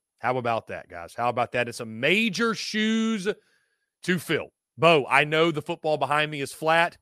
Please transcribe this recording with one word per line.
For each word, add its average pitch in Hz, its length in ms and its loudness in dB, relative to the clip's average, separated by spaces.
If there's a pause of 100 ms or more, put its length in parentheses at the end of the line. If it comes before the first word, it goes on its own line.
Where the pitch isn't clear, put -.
(180)
How 127 200 -2
about 117 300 -2
that, 90 220 -12
guys? 85 260 -14
How 120 140 0
about 117 240 -2
that? 120 160 -2
It's 113 80 -12
some 110 220 -10
major 202 560 0
shoes 220 720 -2 (760)
to 180 160 0
fill. 107 280 -4 (300)
Bo, 156 300 6
I 135 160 6
know 156 280 2
the 147 100 -4
football 156 360 -2
behind 147 340 0
me 147 100 -6
is 135 100 -6
flat. 165 500 2